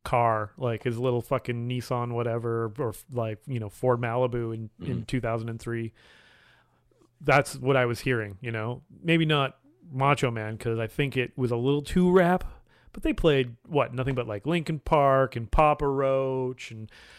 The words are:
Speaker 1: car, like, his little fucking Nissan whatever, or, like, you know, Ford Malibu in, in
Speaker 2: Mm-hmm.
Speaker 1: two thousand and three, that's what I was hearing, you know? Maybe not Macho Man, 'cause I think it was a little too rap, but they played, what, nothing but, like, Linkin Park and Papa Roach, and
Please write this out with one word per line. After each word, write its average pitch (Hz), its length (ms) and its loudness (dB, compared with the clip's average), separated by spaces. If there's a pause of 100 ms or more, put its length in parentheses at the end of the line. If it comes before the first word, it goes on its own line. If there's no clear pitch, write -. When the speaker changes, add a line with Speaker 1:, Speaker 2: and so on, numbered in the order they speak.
Speaker 1:
car, 113 540 2
like, 120 260 -2
his 117 140 -2
little 123 240 0
fucking 120 480 -4
Nissan 120 440 -4
whatever, 117 680 -2
or, 120 140 -4 (180)
like, 113 360 -4
you 127 120 -4
know, 107 100 -6
Ford 123 320 2
Malibu 120 520 -2
in, 113 160 -8 (120)
in - 60 -8 (100)
Speaker 2:
Mm-hmm. 113 60 -4
Speaker 1:
two 123 180 -2
thousand 113 280 -4
and 113 100 -8
three, 113 340 -6 (1300)
that's 139 340 2
what 135 220 0
I 127 80 4
was 120 140 -2
hearing, 110 420 -2
you 120 100 -8
know? 113 320 -6 (200)
Maybe 165 220 2
not 143 320 0 (340)
Macho 135 400 2
Man, 110 260 -6
'cause 113 220 -2
I 113 80 -2
think 131 300 -2
it 123 180 -2
was 127 160 0
a 120 60 0
little 139 240 0
too 180 300 2
rap, 180 320 4 (500)
but - 80 -14
they 311 120 0
played, 135 420 2 (120)
what, 139 240 0
nothing 127 220 -2
but, 120 140 -4
like, 104 180 -6
Linkin 160 320 -2
Park 135 580 4
and 117 140 -6
Papa 147 380 4
Roach, 135 840 -2
and 110 220 -14 (280)